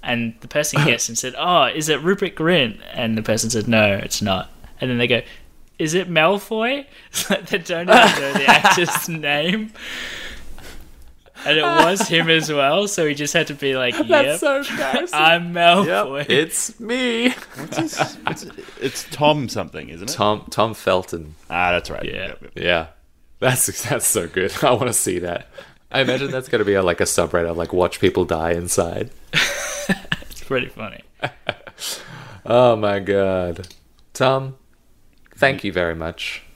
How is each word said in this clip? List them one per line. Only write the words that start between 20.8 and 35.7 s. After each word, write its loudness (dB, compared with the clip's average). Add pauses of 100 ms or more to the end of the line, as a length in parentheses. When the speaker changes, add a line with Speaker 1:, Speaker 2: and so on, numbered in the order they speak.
Speaker 3:
Ah, 0
that's -2
right. -8
Speaker 1:
Yeah. -8
Speaker 3:
Yep, -16
yep. -20
Speaker 2:
Yeah. 0 (520)
That's, 0
that's -2
so 0
good. -2
<laughs> -2
I 6
wanna 0
see -2
that. -8 (440)
I 0
imagine 0
that's -6
gonna 2
be 4
a, 4
like, 2
a 4
subreddit, 0
like, -4
watch 0
people 2
die -2
inside. -2 (220)
Speaker 1:
<laughs> 0 (760)
It's -16
pretty -4
funny. -14 (220)
Speaker 2:
<laughs> -6 (1160)
Oh 6
my 0
God. 0 (480)
Tom, 0 (800)
thank 2
you -2